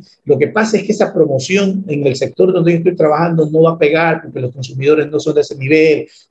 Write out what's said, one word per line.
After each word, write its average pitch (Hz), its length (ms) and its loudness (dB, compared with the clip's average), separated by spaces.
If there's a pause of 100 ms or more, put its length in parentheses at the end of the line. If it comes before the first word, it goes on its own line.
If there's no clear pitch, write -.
(260)
lo 143 120 2
que 143 120 0
pasa 220 280 0
es - 60 -4
que 220 80 -2
esa 202 220 -2
promoción 185 720 0
en 143 180 -2
el 131 100 0
sector 180 380 0
donde 170 200 2
yo 165 60 2
estoy 180 160 0
trabajando 160 540 0
no 156 140 2
va 165 80 4
a 165 60 -4
pegar 160 440 0
porque - 200 -12
los 123 100 -6
consumidores 139 580 -2
no 151 100 -4
son 151 140 -2
de 147 80 2
ese 143 140 -4
nivel, 147 520 2 (240)